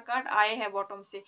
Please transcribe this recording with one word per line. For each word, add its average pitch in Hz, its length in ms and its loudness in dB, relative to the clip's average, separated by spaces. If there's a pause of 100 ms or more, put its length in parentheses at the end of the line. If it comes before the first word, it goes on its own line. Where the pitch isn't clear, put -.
card 254 180 -2
आए 214 280 4
हैं 214 160 -2
bottom 196 320 -6
से। 196 240 -14